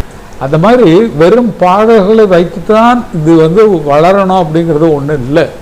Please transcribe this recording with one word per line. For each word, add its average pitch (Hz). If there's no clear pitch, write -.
அந்த 139
மாதிரி 226
வெறும் 208
பாடல்களை 214
வைத்துத்தான் 214
இது 165
வந்து 160
வளரணும் 185
அப்படிங்கிறது 165
ஒண்ணும் 139
இல்லை. 147